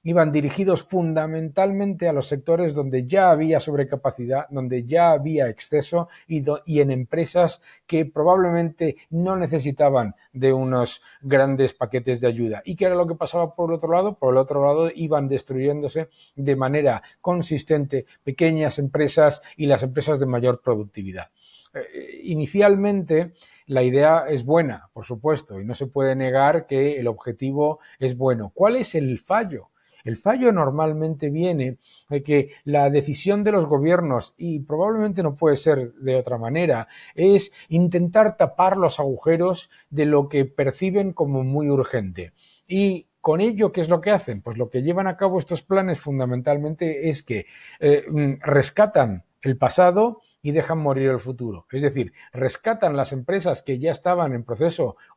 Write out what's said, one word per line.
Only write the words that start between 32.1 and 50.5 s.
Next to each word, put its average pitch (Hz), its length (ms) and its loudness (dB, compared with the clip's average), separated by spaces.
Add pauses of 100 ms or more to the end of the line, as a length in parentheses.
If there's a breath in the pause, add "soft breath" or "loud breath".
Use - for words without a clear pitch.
que 143 300 2 (140 loud breath)
la 143 260 2
decisión 147 520 0
de 214 100 2
los 180 120 2
gobiernos, 147 720 0
y 165 220 -6
probablemente 190 640 -2
no 151 100 -2
puede 147 220 2
ser 135 380 0
de 131 240 -2
otra 123 200 -2
manera, 123 520 -2 (260 loud breath)
es 190 360 4 (180 loud breath)
intentar 175 680 2
tapar 185 400 2
los 165 220 0
agujeros 165 720 0 (180 soft breath)
de 147 160 0
lo 147 240 4
que 143 160 2
perciben 180 680 -2
como 139 300 -2
muy 143 260 -2
urgente. 98 640 -2 (340 soft breath)
Y 190 400 0 (120)
con 156 220 0
ello, 214 300 2
¿qué 180 100 -2
es 160 80 -2
lo 170 120 2
que 196 100 0
hacen? 131 300 -2
Pues 113 160 -10
lo 120 120 -4
que 123 140 -2
llevan 175 240 -2
a 180 100 -6
cabo 185 220 0
estos 160 240 -6
planes 185 380 -2
fundamentalmente 143 1080 -2
es 143 140 -4
que, 104 240 -6 (320 loud breath)
eh, 147 280 4
mm, 147 340 -2
rescatan 143 840 2 (180)
el 131 160 -2
pasado 185 640 2 (260)
y 147 60 -2